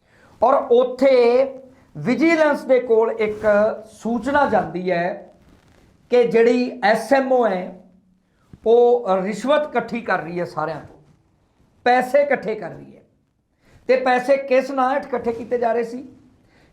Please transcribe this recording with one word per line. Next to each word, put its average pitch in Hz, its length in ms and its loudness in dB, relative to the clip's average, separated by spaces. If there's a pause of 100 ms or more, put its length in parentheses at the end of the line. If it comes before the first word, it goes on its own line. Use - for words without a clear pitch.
(420)
ਔਰ 254 120 4
ਉੱਥੇ 254 880 2 (520)
ਵਿਜੀਲੈਂਸ 285 680 0
ਦੇ 247 160 2
ਕੋਲ 226 300 0
ਇੱਕ 214 300 -4 (500)
ਸੂਚਨਾ 247 560 -2
ਜਾਂਦੀ 180 440 -2
ਹੈ 175 420 -4 (800)
ਕਿ 240 140 4
ਜਿਹੜੀ 247 600 2
ਐਸ 214 280 2
ਐਮ 262 200 2
ਓ 247 140 2
ਹੈ 185 340 -6 (840)
ਉਹ 240 400 4 (160)
ਰਿਸ਼ਵਤ 285 460 -2
ਇਕੱਠੀ 240 320 -6
ਕਰ 196 180 -4
ਰਹੀ 170 220 -8
ਹੈ 175 40 -4
ਸਾਰਿਆਂ 156 360 -8
ਤੋਂ, - 160 -20 (880)
ਪੈਸੇ 247 380 2
ਇਕੱਠੇ 247 320 -2
ਕਰ 180 160 -12
ਰਹੀ 139 260 -20
ਹੈ। - 60 -20 (840)
ਤੇ 254 100 2
ਪੈਸੇ 254 400 0
ਕਿਸ 262 340 0
ਨਾਂ 269 240 0
ਹੇਠ 285 120 -6
ਇਕੱਠੇ 226 260 -4
ਕੀਤੇ 240 260 -6
ਜਾ 226 140 0
ਰਹੇ 233 120 -2
ਸੀ? 247 240 -14 (640)